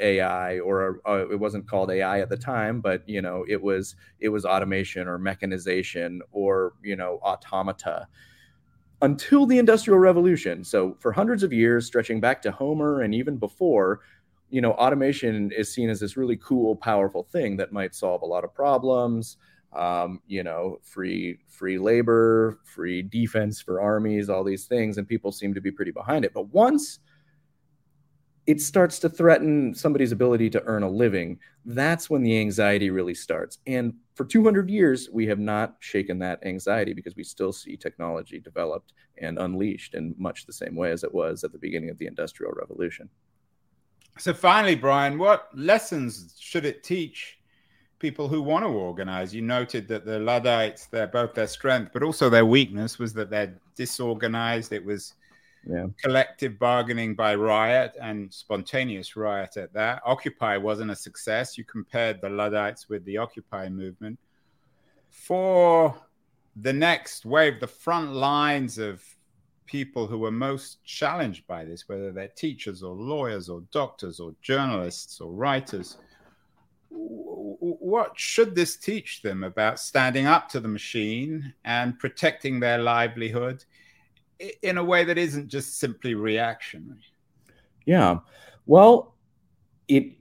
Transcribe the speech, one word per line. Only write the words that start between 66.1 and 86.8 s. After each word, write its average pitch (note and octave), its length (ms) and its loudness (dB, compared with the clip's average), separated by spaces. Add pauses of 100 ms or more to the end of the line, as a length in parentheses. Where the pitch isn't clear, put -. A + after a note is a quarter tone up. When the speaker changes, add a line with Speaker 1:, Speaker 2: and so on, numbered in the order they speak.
Speaker 2:
the A#2+ 180 -2
next E3 520 0
wave, C#3+ 340 4
the A#2+ 80 -6
front E3 460 -4
lines C#3 640 0
of G#2 240 -8 (640)
people C3 400 -6
who A2+ 100 -6
were A2 140 -4
most C3+ 520 -6
challenged D3 640 -6
by E2+ 180 -10
this, E2 240 -16
whether G2 240 -10
they're F#2+ 180 -12
teachers G#2 520 -10
or F#2 140 -12
lawyers A#2 520 -6
or E2+ 140 -12 (100)
doctors B2+ 480 -8
or E2 220 -14
journalists A#2+ 800 -4
or E2+ 100 -14
writers, B2+ 640 -4 (920)
w-, D#4+ 720 -12
w-, F4 200 -4
what G#3 400 -2
should A3 360 2
this F3 200 0
teach - 460 -8
them F#2+ 220 -6
about G#2+ 360 0
standing C3 460 0
up D#3+ 240 4
to C3 100 -6
the A2 80 -8
machine A#2+ 880 -6 (100)
and A#2+ 360 -2
protecting C#3 600 -2
their A#2+ 200 2
livelihood A#2 840 -2 (800)
i-, F#3+ 100 -14 (100)
in F#3 160 -2
a F3 60 -2
way F3 220 4
that E3+ 120 0
isn't D3 300 -2
just C3+ 320 -8
simply A#2+ 360 -4
reactionary? A2 880 -4 (800)